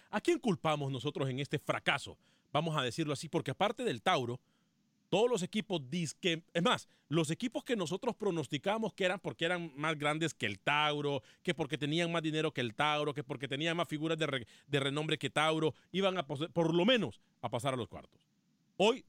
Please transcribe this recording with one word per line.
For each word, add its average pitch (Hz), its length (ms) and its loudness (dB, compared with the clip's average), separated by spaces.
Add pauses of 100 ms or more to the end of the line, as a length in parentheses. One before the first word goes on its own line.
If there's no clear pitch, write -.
¿A 214 100 -2
quién 330 200 0
culpamos 151 520 0
nosotros 139 380 -4
en 127 100 -4
este 139 200 -4
fracaso? 139 580 -2 (340)
Vamos 156 240 0
a 147 60 0
decirlo 147 320 -2
así, 147 160 -8
porque 147 220 -2
aparte 220 320 0
del 139 180 -2
Tauro, 135 400 0 (640)
todos 214 220 4
los 202 140 0
equipos 180 460 -4
disque, 165 600 -2
es 170 120 0
más, 233 260 6 (180)
los 151 220 2
equipos 247 340 -2
que 247 120 0
nosotros 190 400 -2
pronosticábamos 196 800 0
que 190 120 0
eran 180 140 2
porque 160 260 -4
eran 170 300 0
más 156 220 0
grandes 151 360 0
que - 140 -2
el 104 120 -4
Tauro, 147 600 0 (220)
que 175 100 0
porque 151 240 -4
tenían 160 340 0
más 170 120 0
dinero 156 280 0
que 135 100 -4
el 120 120 -2
Tauro, 147 400 0
que 139 100 -8
porque 135 240 -8
tenían 160 300 -2
más 170 100 -2
figuras 156 300 -4
de 156 100 -2
re-, 131 200 -6 (200)
de 139 120 0
renombre 147 380 0
que 135 120 -4
Tauro, 156 440 2 (180)
iban 185 260 0
a 165 80 -2
pos-, 147 260 -6
por 165 220 2
lo 175 120 4
menos 214 360 2 (200)
a 120 80 -6
pasar 127 260 -2
a - 20 -2
los 117 100 -4
cuartos. - 400 -18 (500)
Hoy 220 300 4